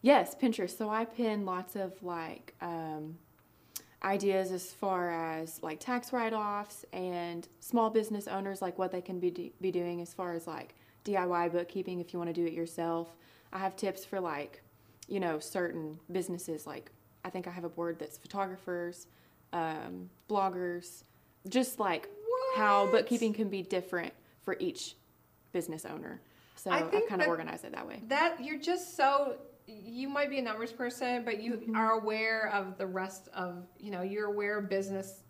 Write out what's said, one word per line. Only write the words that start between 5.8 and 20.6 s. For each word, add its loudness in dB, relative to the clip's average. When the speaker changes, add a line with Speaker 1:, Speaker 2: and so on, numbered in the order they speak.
Speaker 1:
write-offs 0
and -4
small 4
business 2
owners, -2
like, -2
what 2
they -2
can -6
be, 0
be 2
doing 0
as -10
far -4
as, -6
like, -10
D 0
I 4
Y 4
bookkeeping 0
if -6
you -2
wanna -2
do 2
it 0
yourself. -2
I -6
have 0
tips -2
for, -4
like, -4
you 0
know, 2
certain -4
businesses, -2
like, -12
I -8
think -6
I -8
have -8
a -4
board -4
that's -8
photographers, -4
um, -4
bloggers, 0